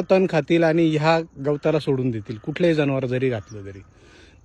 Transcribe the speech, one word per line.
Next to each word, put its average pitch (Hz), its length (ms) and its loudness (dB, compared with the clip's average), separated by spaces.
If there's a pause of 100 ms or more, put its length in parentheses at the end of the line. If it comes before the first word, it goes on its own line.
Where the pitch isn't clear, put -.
(100)
तण 190 200 4
खातील 165 320 2
आणि 160 340 2
ह्या 160 500 0
गवताला 151 320 0
सोडून 131 320 -2
देतील, 110 260 -8
कुठलेही 160 380 0
जनावर 139 320 0
जरी 127 220 -2
घातलं 104 380 -8
तरी. 98 120 -16 (680)